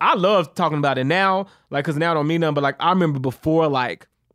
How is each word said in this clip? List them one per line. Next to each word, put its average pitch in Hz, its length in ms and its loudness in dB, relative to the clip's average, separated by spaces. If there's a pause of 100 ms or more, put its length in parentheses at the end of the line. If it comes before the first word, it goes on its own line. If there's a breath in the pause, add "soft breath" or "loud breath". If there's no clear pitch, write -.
I - 140 2
love 185 400 0
talking 156 240 -2
about 139 200 0
it 127 60 0
now, 190 420 0 (240 soft breath)
like, 139 140 -4
'cause 156 120 -4
now 170 140 0
I 165 40 0
don't 147 120 0
mean 165 140 0
nothing, 156 140 0
but, 143 100 0
like, 139 160 0
I 165 100 0
remember 165 300 2
before, 156 480 0
like, 123 400 -4 (260)